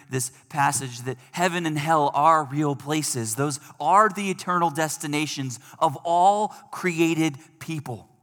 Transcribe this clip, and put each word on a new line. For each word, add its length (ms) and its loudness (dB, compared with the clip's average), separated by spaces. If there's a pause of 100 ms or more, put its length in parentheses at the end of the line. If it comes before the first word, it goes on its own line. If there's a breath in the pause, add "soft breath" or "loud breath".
(100)
this 220 -4 (160 loud breath)
passage 540 -2
that 140 -6 (140)
heaven 340 0
and 140 -2
hell 360 2
are 300 4
real 300 -2
places. 640 -4
Those 240 -2 (200 loud breath)
are 280 6
the 200 -6
eternal 400 0
destinations 920 -4 (180 loud breath)
of 260 0
all 440 4 (240 loud breath)
created 640 0 (240 loud breath)
people. 480 -10 (140)